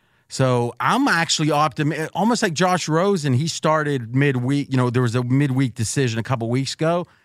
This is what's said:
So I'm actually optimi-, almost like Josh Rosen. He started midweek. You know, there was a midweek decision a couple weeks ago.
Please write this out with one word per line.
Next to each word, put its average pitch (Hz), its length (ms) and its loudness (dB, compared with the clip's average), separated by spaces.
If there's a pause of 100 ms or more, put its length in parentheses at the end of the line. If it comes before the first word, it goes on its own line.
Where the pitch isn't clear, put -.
(280)
So 123 500 0
I'm 220 300 2
actually 165 400 0
optimi-, 151 640 0
almost 214 260 0
like 190 140 -2
Josh 180 340 0
Rosen. 160 460 2
He 156 140 0
started 147 640 -2
midweek. 135 560 0
You 131 60 0
know, 123 140 2
there 123 120 2
was 117 140 0
a 127 80 0
midweek 131 500 0
decision 117 460 -2
a - 20 -4
couple 113 260 -4
weeks 127 260 -2
ago. 165 300 -2 (200)